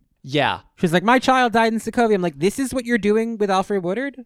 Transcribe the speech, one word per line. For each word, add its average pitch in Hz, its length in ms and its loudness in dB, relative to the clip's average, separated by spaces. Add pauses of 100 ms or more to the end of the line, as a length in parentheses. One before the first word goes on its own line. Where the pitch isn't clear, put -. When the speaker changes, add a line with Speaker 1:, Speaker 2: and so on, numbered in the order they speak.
(240)
Speaker 1:
Yeah. 127 360 -2 (160)
Speaker 2:
She's 165 180 -2
like, 180 100 2
"My 240 140 4
child 254 360 2
died 226 200 2
in 226 60 -2
Sokovia." 220 340 0
I'm 190 80 2
like, 165 160 -4
"This 185 220 0
is 254 160 -4
what 254 100 -4
you're 240 140 0
doing 220 400 0
with 202 100 0
Alfre 190 320 0
Woodard?" 247 440 -6